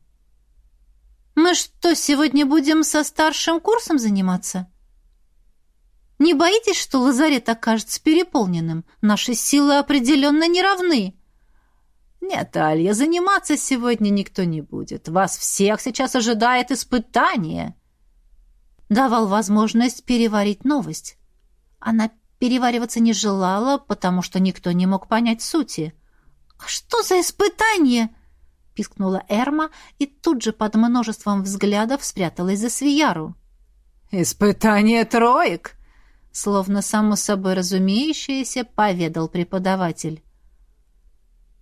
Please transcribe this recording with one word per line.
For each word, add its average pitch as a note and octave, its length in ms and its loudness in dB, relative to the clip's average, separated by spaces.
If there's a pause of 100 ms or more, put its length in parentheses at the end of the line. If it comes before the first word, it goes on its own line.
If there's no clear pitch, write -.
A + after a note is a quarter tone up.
(1300)
«Мы E4+ 200 4
что, - 420 -2
сегодня C#4+ 500 2
будем D#4 380 4
со D4+ 180 0
старшим D#4+ 580 0
курсом G#4 380 0
заниматься?» F#3 720 -2 (1500)
«Не E4 120 4
боитесь, F4+ 480 2
что - 200 -2
лазарет C4+ 480 2
окажется A3+ 520 -2
переполненным? F3+ 840 0 (160)
Наши G#3+ 340 0
силы C#4+ 440 2
определённо C#4+ 680 2
не F4 160 2
равны». F4+ 540 0 (1040)
«Нет, F4+ 360 -6
Алья, E3 380 2
заниматься F4 640 0
сегодня A#3+ 540 0
никто G3 340 -2
не D#3+ 160 -4
будет. - 480 -12
Вас F3+ 280 0
всех G#3 440 0
сейчас C4 340 -4
ожидает A#3+ 560 0
испытание», A#3 1040 -2 (1160)
давал A3+ 380 2
возможность G#3+ 800 0
переварить G#3+ 600 0
новость. A#3 540 -4 (640)
Она A3+ 300 0 (280)
перевариваться A#3+ 640 0
не A3+ 120 4
желала, G3+ 640 0
потому F3+ 440 -4
что - 180 -4
никто F#3 320 -2
не F3+ 140 2
мог F#3+ 220 -2
понять A#3 340 0
сути. E3+ 520 -4 (640)
«А - 80 -20
что - 360 -4
за F4+ 180 2
испытание?» F4 920 0 (600)
пискнула F#3+ 540 -4
Эрма C#4+ 420 -2 (280)
и C#4+ 80 -2
тут C#4 360 -2
же A3 100 -2
под G#3+ 220 -4
множеством A3 680 0
взглядов G#3 640 -2
спряталась F#3 560 -4
за A3+ 100 -4
Свияру. B3 640 -2 (760)
«Испытание G#3 920 2
троек!» A#3+ 720 2 (560)
словно G3 500 -2
само G#3+ 320 0
собой F#3+ 400 -2
разумеющееся, A3+ 1080 -2
поведал E3+ 640 -2
преподаватель. F3+ 960 -4 (1400)